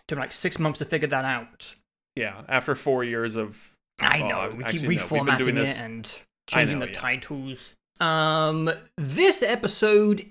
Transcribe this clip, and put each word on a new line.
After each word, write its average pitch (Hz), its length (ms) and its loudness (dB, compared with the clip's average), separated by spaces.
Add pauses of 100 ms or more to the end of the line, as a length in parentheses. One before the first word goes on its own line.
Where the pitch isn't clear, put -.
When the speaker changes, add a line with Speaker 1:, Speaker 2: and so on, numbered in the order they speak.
Speaker 1:
Took, 143 120 -4
like, 131 140 -6
six - 280 -4
months 156 180 0
to 147 60 -4
figure 151 240 -2
that 135 160 0
out. 123 500 -6 (400)
Speaker 2:
Yeah, 107 340 -6
after 131 280 0
four 131 260 0
years 117 320 -2
of, 107 400 -8 (260)
Speaker 1:
I 151 200 2
Speaker 2:
well, 107 80 -2
Speaker 1:
know. 98 280 -4
We 127 80 -8
Speaker 2:
actually, 120 140 -2
Speaker 1:
keep 151 40 -6
Speaker 2:
no, 139 60 -2
we've - 220 0
been 151 160 2
Speaker 1:
reformatting 131 160 2
Speaker 2:
doing 127 140 2
this 135 140 2
Speaker 1:
it 120 120 -4
and 113 240 -10
Speaker 2:
I - 440 -16
Speaker 1:
changing 127 280 2
Speaker 2:
know, 123 80 -4
Speaker 1:
the - 60 -8
Speaker 2:
yeah. - 60 -10
Speaker 1:
titles. 131 760 -6 (240)
Um, 160 720 2 (260)
this 175 460 2
episode 214 880 4